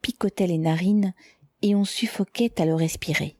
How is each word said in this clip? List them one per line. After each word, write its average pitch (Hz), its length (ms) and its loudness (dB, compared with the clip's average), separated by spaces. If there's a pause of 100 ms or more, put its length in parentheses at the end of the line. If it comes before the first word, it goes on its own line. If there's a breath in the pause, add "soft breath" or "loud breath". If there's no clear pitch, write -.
picotait 202 460 -2
les 170 100 0
narines, 180 560 2 (480 soft breath)
et 202 140 2
on 202 80 2
suffoquait - 760 -2
à 160 40 2
le 160 100 2
respirer. 156 640 -2